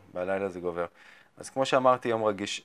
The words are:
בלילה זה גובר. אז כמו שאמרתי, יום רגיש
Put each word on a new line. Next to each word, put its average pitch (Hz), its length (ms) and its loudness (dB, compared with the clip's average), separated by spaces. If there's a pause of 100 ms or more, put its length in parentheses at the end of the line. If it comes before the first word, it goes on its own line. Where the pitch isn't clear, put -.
(140)
בלילה 95 340 -2
זה 87 120 -8
גובר. 87 260 -4 (500)
אז - 140 -14
כמו 135 160 -2
שאמרתי, 127 420 4
יום 113 160 0
רגיש 101 400 -2